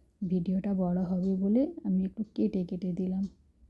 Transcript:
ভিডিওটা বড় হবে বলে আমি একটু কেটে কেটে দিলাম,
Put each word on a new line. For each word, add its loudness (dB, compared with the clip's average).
ভিডিওটা 0
বড় 2
হবে 0
বলে 4
আমি 2
একটু -6
কেটে 0
কেটে -4
দিলাম, -2